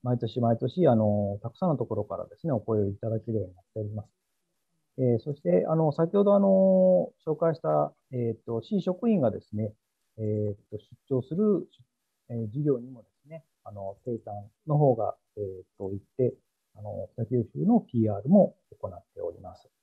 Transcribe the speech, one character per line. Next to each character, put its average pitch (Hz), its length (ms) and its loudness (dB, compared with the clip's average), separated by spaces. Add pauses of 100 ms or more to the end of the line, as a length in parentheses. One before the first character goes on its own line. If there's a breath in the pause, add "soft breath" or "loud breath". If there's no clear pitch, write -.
毎 123 160 -2
年 120 220 -4
毎 117 160 2
年、 151 300 0
あ 120 80 6
の、 104 460 0
た 113 80 -10
く - 80 -18
さ 190 80 -4
ん 180 40 2
の 143 80 0
と 113 80 -4
こ 110 100 -8
ろ 104 80 -4
か 95 140 -8
ら 87 100 -10
で - 100 -20
す - 80 -14
ね、 160 60 -2
お 117 80 0
声 107 220 0
を 101 80 0
い 101 60 -6
た 113 140 -8
だ 110 100 -4
け 113 120 -8
る 110 80 -2
よ 95 60 -4
う - 20 -16
に 92 80 -20
な - 60 -20
っ - 20 -20 (100)
て 110 60 -8
お 107 40 -6
り 107 60 -8
ま 104 140 -10
す。 - 60 -20 (880)
え 123 180 2
ー、 117 40 0
そ 147 140 -8
し - 80 -12
て、 175 260 2
あ 160 80 0
の、 160 160 2
先 165 200 0
ほ 202 120 2
ど、 202 120 4
あ 202 40 6
の、 185 720 4 (140)
紹 156 140 -2
介 165 160 0
し - 60 -18
た、 147 320 0 (180)
え 120 220 -2
ー - 20 -6
っ - 100 -20
と、 113 160 -4
市 196 200 -2
職 185 280 -2
員 202 120 2
が 113 100 2
で - 100 -8
す - 140 -14
ね、 107 180 -4 (440)
え 110 40 -8
ー 107 300 -2
っ 101 40 -8 (140)
と、 107 80 -12 (320)
出 131 120 0
張 - 0 -
す 143 120 -10
る、 208 340 0 (640)
え 120 40 -12
ー、 113 180 -6
事 139 100 -4
業 143 180 2
に 127 120 -14
も 120 100 -20
で 104 60 -20 (160)
す 143 60 -20
ね、 160 140 -18 (200)
あ 104 80 -18
の、 98 240 -10 (100)
生 120 100 -4
誕 - 20 -10 (500)
の 147 100 2
方 143 160 6
が、 110 220 -2 (220)
え - 20 -14
ー 104 40 -4
っ 98 40 -6 (320)
と、 98 120 -6
行 101 40 -6
っ 98 100 -12 (120)
て、 127 180 0 (400)
あ 104 60 -20
の、 101 320 -10
北 113 120 -6
九 120 280 -2
州 139 120 -10
の 226 140 4
ピ 110 300 0
ー 104 40 -2
ア 101 60 -6
ー 104 40 -14
ル 131 60 -4
も 190 260 6 (220)
行 - 120 -8
っ - 140 -16 (120)
て 101 60 -12
お 87 100 -6
り 92 80 -18
ま 92 160 -18
す。 - 140 -20 (140)